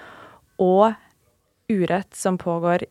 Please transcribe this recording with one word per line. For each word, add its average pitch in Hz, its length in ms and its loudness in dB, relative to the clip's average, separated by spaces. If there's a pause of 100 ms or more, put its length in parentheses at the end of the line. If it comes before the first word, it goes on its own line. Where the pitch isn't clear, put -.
(580)
og 190 360 4 (760)
urett 190 460 -2
som 185 220 -4
pågår 175 540 -2